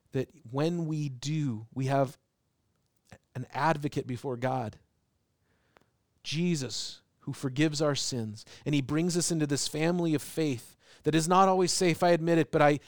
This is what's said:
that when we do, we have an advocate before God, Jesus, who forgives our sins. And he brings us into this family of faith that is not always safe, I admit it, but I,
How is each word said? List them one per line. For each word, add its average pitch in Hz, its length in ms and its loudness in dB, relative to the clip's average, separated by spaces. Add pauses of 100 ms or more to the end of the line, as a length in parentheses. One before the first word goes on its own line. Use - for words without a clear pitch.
(120)
that 131 160 -2 (200)
when 160 380 -2
we 151 220 -4
do, 131 640 -4
we 131 120 -4
have 135 300 0 (1160)
an 127 180 -10
advocate 147 540 -2
before 123 300 -6
God, 127 420 -4 (1400)
Jesus, 147 760 -4 (200)
who 143 120 -10
forgives 147 500 0
our 147 140 0
sins. 110 480 -6 (200)
And 147 120 0
he 139 40 2
brings 160 360 -2
us 175 160 0
into 151 140 0
this 139 200 -2
family 165 480 0
of 139 80 -2
faith 147 540 -4 (260)
that 151 120 0
is 160 140 2
not 185 200 6
always 185 240 2
safe, 175 300 2
I 175 80 6
admit 170 280 4
it, - 140 0
but 151 100 4
I, 147 260 6